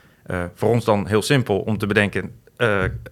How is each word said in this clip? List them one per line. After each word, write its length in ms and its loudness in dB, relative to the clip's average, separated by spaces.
Eh, 220 -6
voor 160 0
ons 140 2
dan 220 2
heel 160 2
simpel 380 2
om 180 -2
te 80 -4
bedenken, 480 0
eh, 280 0
eh, 60 0